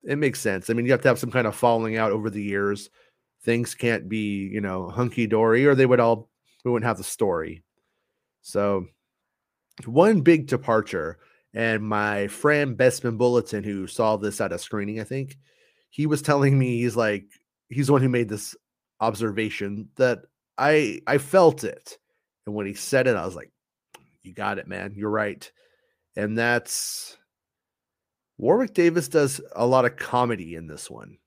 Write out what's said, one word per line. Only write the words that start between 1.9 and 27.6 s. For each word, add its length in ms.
out 160
over 160
the 140
years. 480
Things 300
can't 340
be, 380
you 140
know, 300
hunky-dory, 760
or 100
they 120
would 140
all, 280
we 60
wouldn't 160
have 120
the 60
story. 580
So, 440
one 380
big 260
departure, 680
and 280
my 440
friend 500
Bestman 400
Bulletin, 480
who 220
saw 300
this 240
at 120
a 60
screening, 400
I 60
think, 320
he 160
was 160
telling 360
me, 200
he's 180
like, 300
he's 180
the 60
one 100
who 60
made 200
this 280
observation 960
that 240
I, 480
I 120
felt 460
it. 340
And 80
when 120
he 80
said 320
it, 100
I 80
was 120
like, 140
"You 120
got 240
it, 100
man. 280
You're 140
right." 400
And 220
that's, 800